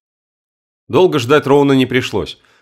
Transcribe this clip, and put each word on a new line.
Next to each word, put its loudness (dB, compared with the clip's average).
Долго 0
ждать 0
Роуна 2
не 2
пришлось. -6